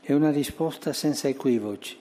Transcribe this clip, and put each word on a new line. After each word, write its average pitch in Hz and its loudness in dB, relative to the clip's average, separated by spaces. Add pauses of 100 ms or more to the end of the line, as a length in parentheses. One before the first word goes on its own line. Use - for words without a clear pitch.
È - -2
una 151 6
risposta 147 -2
senza 147 0
equivoci 117 0